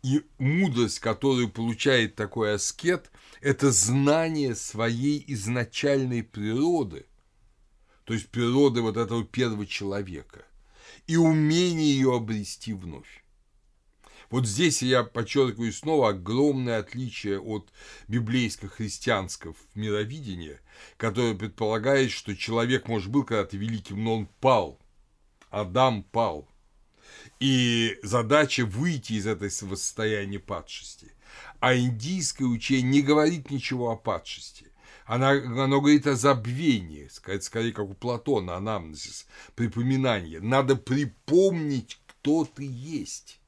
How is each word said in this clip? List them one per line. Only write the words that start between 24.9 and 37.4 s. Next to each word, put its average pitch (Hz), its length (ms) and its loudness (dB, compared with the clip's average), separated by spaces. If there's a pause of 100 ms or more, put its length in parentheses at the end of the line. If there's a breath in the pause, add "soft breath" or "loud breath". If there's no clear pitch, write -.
Адам 104 540 0
пал. 92 440 -2 (920 loud breath)
И 120 640 2
задача 123 640 2
выйти 120 500 -4
из 101 120 -2
этой 101 240 -2
с-, - 160 -10
состояния 101 720 -4
падшести. - 760 -12 (460 loud breath)
А 127 160 4
индийское 127 720 -2
учение 123 360 0
не 139 200 4
говорит 151 480 2
ничего 127 400 -4
о 113 60 -2
падшести. - 760 -8 (360 loud breath)
Она, 131 240 2
оно 135 500 2
говорит 147 260 6
о 139 80 2
забвении, 117 920 0
сказать, 95 340 -8